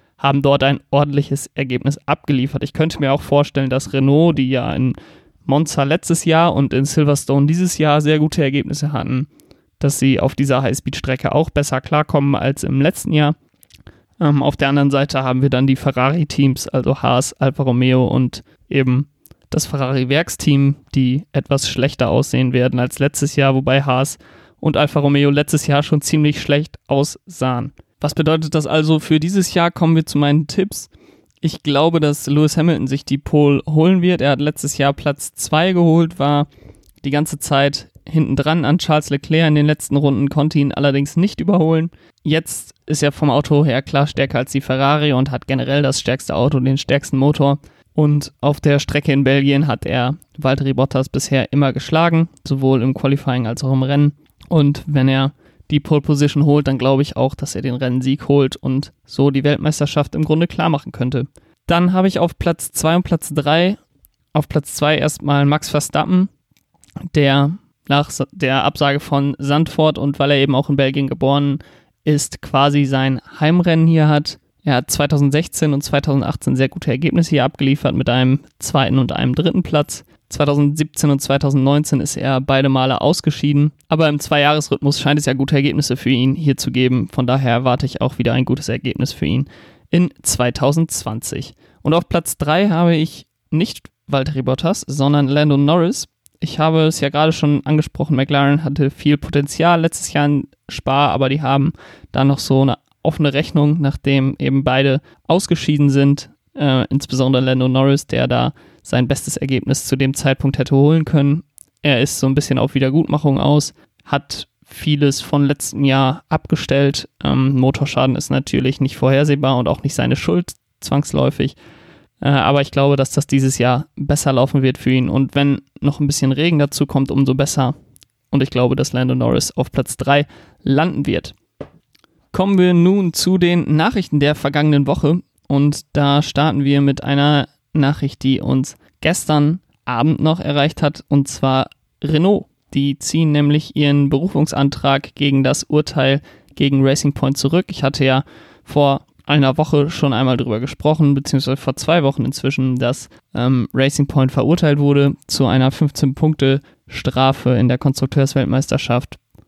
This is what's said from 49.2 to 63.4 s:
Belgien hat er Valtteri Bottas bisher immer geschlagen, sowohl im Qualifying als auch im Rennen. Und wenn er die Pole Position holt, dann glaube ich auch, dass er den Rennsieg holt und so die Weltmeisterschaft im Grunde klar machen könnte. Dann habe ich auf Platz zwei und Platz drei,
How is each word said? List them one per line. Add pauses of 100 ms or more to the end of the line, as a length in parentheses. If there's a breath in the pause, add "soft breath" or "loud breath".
Belgien
hat
er (220)
Valtteri
Bottas
bisher
immer
geschlagen, (180)
sowohl
im
Qualifying
als
auch
im
Rennen. (340)
Und
wenn
er (360 soft breath)
die
Pole
Position
holt,
dann
glaube
ich
auch,
dass
er
den
Rennsieg
holt
und (140)
so
die
Weltmeisterschaft
im
Grunde
klar
machen
könnte. (400 soft breath)
Dann
habe
ich
auf
Platz
zwei
und
Platz
drei, (560)